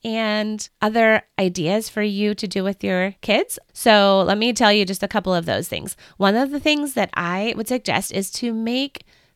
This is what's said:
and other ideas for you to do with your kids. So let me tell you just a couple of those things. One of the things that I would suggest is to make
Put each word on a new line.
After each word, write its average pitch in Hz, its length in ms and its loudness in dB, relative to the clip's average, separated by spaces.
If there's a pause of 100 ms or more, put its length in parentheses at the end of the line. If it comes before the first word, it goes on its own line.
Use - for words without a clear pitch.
and 214 640 -4 (140)
other 220 420 2 (140)
ideas 185 520 0
for 214 120 -4
you 208 320 0
to 208 140 -6
do 185 160 -4
with 196 220 -4
your 190 340 -2
kids. 233 400 0 (140)
So 202 520 6
let 196 120 2
me 226 160 0
tell 214 180 4
you 208 140 4
just 185 180 -6
a 196 60 -6
couple 185 260 0
of 165 100 -2
those 110 220 -4
things. - 300 -8 (180)
One 196 200 2
of 269 160 2
the 285 80 -4
things 294 340 0
that 202 200 0
I 185 440 -2
would 220 100 -6
suggest 208 460 -2
is 196 180 -4
to 240 220 -6
make 240 520 -4 (300)